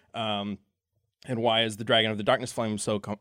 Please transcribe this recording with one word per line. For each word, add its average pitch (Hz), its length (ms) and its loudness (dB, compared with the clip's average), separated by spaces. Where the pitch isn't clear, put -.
um, 104 460 -4
and 117 140 -4
why 113 220 4
is 110 140 0
the 113 80 -8
Dragon 110 260 4
of 107 80 -2
the 107 60 -4
Darkness 123 280 0
Flame 110 260 -2
so 104 200 -2
com-, 101 220 -6